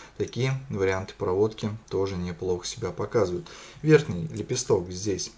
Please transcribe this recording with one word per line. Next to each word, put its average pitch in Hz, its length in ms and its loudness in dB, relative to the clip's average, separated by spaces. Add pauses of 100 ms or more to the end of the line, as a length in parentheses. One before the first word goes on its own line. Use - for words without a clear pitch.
(180)
Такие 120 340 0 (160)
варианты 95 480 0
проводки 104 540 2 (180)
тоже 95 280 0
неплохо 87 500 -2
себя - 240 -4
показывают. 90 580 0 (320)
Верхний 135 460 6
лепесток 107 640 0
здесь 92 480 -4